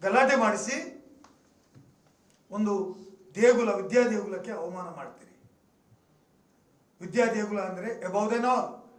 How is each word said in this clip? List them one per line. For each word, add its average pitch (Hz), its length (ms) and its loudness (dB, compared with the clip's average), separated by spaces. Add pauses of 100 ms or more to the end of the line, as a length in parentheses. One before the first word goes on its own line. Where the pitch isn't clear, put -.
ಗಲಾಟೆ 262 340 4
ಮಾಡಿಸಿ, 233 680 -2 (1500)
ಒಂದು 202 460 -2 (380)
ದೇಗುಲ, 233 360 6
ವಿದ್ಯಾ 214 380 2
ದೇಗುಲಕ್ಕೆ 190 420 -4
ಅವಮಾನ 180 340 -8
ಮಾಡ್ತೀರಿ. - 420 -16 (1700)
ವಿದ್ಯಾ 233 340 0
ದೇಗುಲ 208 260 -2
ಅಂದ್ರೆ 185 400 -8
above 190 260 0
than 233 160 0
all. 254 260 2 (300)